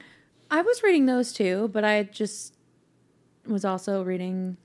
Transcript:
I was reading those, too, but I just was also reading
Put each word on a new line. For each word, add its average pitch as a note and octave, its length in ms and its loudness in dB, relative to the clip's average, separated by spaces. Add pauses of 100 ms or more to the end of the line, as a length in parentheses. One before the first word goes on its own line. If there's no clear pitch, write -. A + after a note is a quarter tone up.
(500)
I D#4 120 0
was A#4+ 200 0
reading E4+ 240 6
those, B3 280 2
too, G3 400 0
but G#3+ 100 0
I G#3+ 200 2
just - 520 -8 (920)
was G3+ 200 -2
also F#3+ 380 -2
reading F#3 600 -4